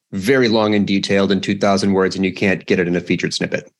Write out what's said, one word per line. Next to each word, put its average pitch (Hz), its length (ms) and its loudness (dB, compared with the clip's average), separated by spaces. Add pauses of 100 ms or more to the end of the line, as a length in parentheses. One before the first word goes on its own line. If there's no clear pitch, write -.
(120)
very 120 360 2
long 107 260 2
and 101 120 2
detailed 98 440 0
in 95 100 0
two 101 180 -4
thousand 98 340 2
words, 95 240 2
and 95 80 -2
you 95 80 0
can't 92 340 -2
get 98 120 0
it 87 100 0
in 87 80 0
a 87 40 -2
featured - 340 -4
snippet. - 460 -6